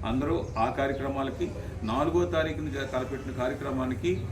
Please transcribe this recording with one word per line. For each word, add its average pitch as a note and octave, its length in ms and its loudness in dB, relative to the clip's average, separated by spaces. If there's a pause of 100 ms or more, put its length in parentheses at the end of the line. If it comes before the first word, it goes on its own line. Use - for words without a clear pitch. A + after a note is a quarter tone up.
అందరూ C#3+ 400 2 (120)
ఆ A#2+ 120 4
కార్యక్రమాలకి, C3+ 800 0 (320)
నాలుగో D#3+ 420 4
తారీఖున D#3 440 0
జ-, C3+ 220 -4
తలపెట్టిన C3 400 -2
కార్యక్రమానికి C3 1000 0